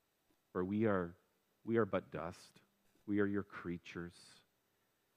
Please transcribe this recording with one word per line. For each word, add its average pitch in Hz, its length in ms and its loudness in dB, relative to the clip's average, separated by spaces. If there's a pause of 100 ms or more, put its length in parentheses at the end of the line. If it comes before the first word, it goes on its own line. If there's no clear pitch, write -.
(520)
For 92 120 2
we 104 200 2
are, 92 320 2 (480)
we 113 120 0
are 113 80 6
but 98 280 -2
dust. - 480 -8 (440)
We 101 140 0
are 101 80 4
your 101 160 -2
creatures. 87 720 -8 (1040)